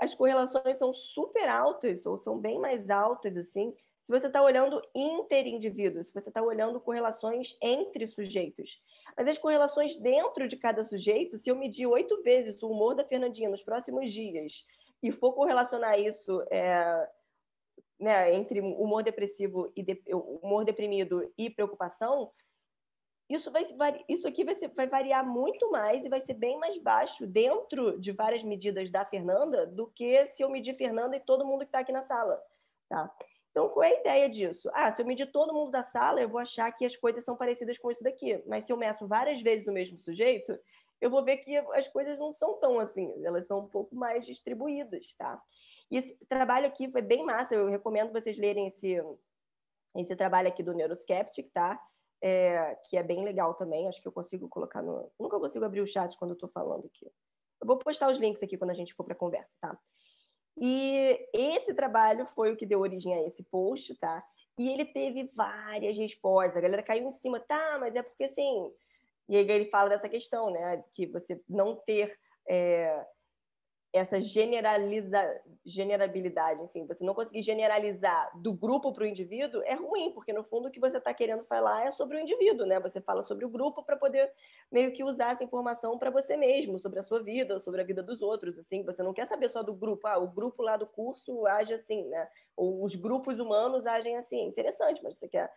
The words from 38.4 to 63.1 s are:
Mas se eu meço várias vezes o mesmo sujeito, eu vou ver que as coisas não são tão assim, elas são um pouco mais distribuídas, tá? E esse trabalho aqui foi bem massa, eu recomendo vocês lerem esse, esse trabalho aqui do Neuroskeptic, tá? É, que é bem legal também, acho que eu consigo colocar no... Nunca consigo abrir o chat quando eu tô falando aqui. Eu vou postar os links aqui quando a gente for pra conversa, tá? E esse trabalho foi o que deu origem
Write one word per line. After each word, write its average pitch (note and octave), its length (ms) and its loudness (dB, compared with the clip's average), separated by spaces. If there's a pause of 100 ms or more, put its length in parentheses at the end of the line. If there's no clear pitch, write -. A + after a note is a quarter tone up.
Mas G#3+ 180 -4
se B3 80 -2
eu A#3+ 60 -2
meço G#3+ 280 -4
várias A#3+ 360 0
vezes A3 240 2
o G#3 60 -2
mesmo F#3 260 -4
sujeito, G3+ 600 0 (400)
eu A#3+ 120 2
vou C4+ 120 4
ver C4+ 160 2
que C#4 180 -8
as C#4 320 0
coisas C#4 300 -4
não D4+ 140 -4
são D#4+ 260 -2
tão B3 220 4
assim, - 320 -4 (120)
elas F3 220 -2
são G3+ 120 -2
um G3+ 100 -10
pouco - 260 -6
mais A#3+ 300 -2
distribuídas, B3 920 -8
tá? - 200 -8 (520)
E B3+ 80 0
esse C4 160 -6 (120)
trabalho C4 400 4
aqui C4 240 -2
foi B3+ 120 0
bem A#3 220 4
massa, B3 300 0
eu G3+ 140 4
recomendo G#3+ 440 0
vocês A3 260 -4
lerem G3+ 300 2
esse, F#3 340 -2 (920)
esse F3+ 200 -4
trabalho F#3 320 4
aqui F3+ 140 -4
do F3 100 -4
Neuroskeptic, F3 800 -4
tá? F#3 260 -2 (440)
É, F3+ 560 2 (100)
que F#3 80 -2
é F3 60 2
bem F3 220 -2
legal G3 280 0
também, E3+ 360 -4
acho F3+ 120 -10
que - 60 -12
eu F#3 60 -12
consigo F3+ 360 -10
colocar - 320 -8
no... E3+ 380 -6
Nunca F4 220 -2
consigo C#4 240 -4
abrir G3+ 160 -4
o G3+ 60 -2
chat F#3 300 -4
quando F3 140 -6
eu F3 80 -8
tô - 80 -12
falando - 400 -6
aqui. - 180 -20 (560)
Eu - 60 -10
vou B3+ 100 6
postar D4 340 0
os C4 60 2
links G#3+ 260 0
aqui G3 140 -6
quando F3+ 140 -4
a F3+ 40 -2
gente F3 200 -10
for F3+ 100 -10
pra F#3 100 -10
conversa, - 360 -4 (100)
tá? - 160 -10 (800)
E C4+ 640 2 (140)
esse D4 420 0
trabalho A3+ 640 4
foi A3 160 4
o A3 40 -4
que A3 100 -8
deu G3 140 2
origem F#3 320 -2